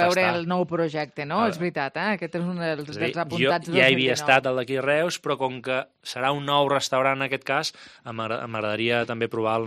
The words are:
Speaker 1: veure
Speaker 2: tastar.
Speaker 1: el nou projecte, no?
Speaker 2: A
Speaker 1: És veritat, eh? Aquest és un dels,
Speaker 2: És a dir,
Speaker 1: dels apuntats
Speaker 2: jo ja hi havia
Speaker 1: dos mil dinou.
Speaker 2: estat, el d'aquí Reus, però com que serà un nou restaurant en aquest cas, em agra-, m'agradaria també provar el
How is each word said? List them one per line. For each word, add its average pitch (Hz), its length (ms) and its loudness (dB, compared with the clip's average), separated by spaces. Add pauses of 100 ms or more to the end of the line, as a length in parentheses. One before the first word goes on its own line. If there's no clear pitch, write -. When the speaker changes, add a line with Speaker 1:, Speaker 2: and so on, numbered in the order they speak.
Speaker 1:
veure 180 180 4
Speaker 2:
tastar. 180 160 2
Speaker 1:
el 170 80 -4
nou 180 240 0
projecte, 151 560 -4
no? 175 160 0
Speaker 2:
A 226 80 2
Speaker 1:
És 165 80 -8
veritat, 156 380 -4
eh? 180 180 -4
Aquest 170 220 -8
és 170 80 -2
un 180 140 -4 (100)
dels, 151 160 -4
Speaker 2:
És 147 140 -10
a - 20 -4
dir, 165 60 -2
Speaker 1:
dels - 100 -4
apuntats 165 540 0
Speaker 2:
jo - 20 -2
ja 131 160 6
hi 135 60 8
havia - 0 -
Speaker 1:
dos - 20 2
mil 131 80 2
dinou. 127 80 2
Speaker 2:
estat, 135 340 4
el 131 120 0
d'aquí 127 260 -2
Reus, 151 400 2
però 143 160 -2
com 131 140 -2 (100)
que 131 140 -2 (260)
serà 131 320 -2
un 143 80 -6
nou 143 240 4
restaurant 135 480 2
en 135 80 -2
aquest 135 240 -6
cas, 147 220 -2 (340)
em 113 160 -10
agra-, 113 260 -4
m'agradaria 113 520 0 (100)
també 113 240 -2
provar 110 300 0
el - 40 -4